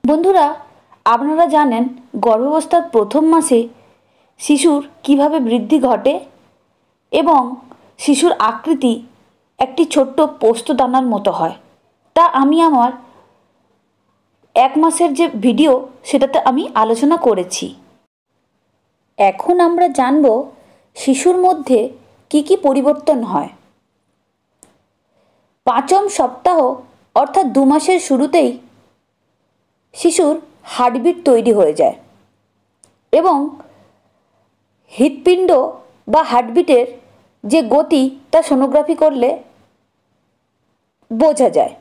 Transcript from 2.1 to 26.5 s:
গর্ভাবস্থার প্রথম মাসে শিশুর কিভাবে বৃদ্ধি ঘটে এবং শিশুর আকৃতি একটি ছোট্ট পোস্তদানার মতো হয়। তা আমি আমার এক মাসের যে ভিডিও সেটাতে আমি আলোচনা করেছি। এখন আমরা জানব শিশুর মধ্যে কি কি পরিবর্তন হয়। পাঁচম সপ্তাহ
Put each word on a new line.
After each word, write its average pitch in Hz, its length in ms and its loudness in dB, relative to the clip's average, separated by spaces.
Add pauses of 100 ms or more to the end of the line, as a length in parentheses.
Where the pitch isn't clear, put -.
গর্ভাবস্থার 277 680 0
প্রথম 269 440 0
মাসে 269 420 2 (720)
শিশুর 285 480 0 (160)
কিভাবে 285 360 0
বৃদ্ধি 240 400 0
ঘটে 262 400 2 (920)
এবং 269 440 0 (420)
শিশুর 302 340 0
আকৃতি 233 760 -2 (540)
একটি 285 260 -2
ছোট্ট 269 360 -2
পোস্তদানার 254 840 0
মতো 202 260 -2
হয়। - 220 -4 (600)
তা 233 120 4
আমি 277 360 0
আমার 262 300 2 (1600)
এক 269 220 0
মাসের 330 360 0
যে 330 140 -2
ভিডিও 254 600 0 (160)
সেটাতে 269 360 -2
আমি 262 340 -2
আলোচনা 226 440 0
করেছি। 185 580 -4 (1400)
এখন 208 420 0
আমরা 339 280 2
জানব 269 640 0 (440)
শিশুর 269 420 0
মধ্যে 285 520 0 (400)
কি 294 120 0
কি 370 160 0
পরিবর্তন 285 680 0
হয়। 175 260 -6 (2250)
পাঁচম 277 420 0
সপ্তাহ 294 680 -2 (400)